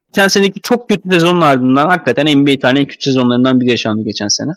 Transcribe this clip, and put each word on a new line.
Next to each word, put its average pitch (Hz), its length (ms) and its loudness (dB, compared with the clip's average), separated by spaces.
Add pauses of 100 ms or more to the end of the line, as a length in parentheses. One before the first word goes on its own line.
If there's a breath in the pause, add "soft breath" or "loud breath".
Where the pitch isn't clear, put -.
geçen 196 220 0
seneki 196 340 0
çok 240 260 -2
kötü 190 220 -2
sezonun 175 300 2
ardından 135 480 2
hakikaten 170 380 0
N 143 200 2
B 143 60 2
A 135 60 -2
tarihinin 135 220 0
en 135 60 0
kötü - 180 -16
sezonlarından 127 560 2
biri 123 100 0
yaşandı 110 340 -2
geçen 104 240 -6
sene. 117 280 -6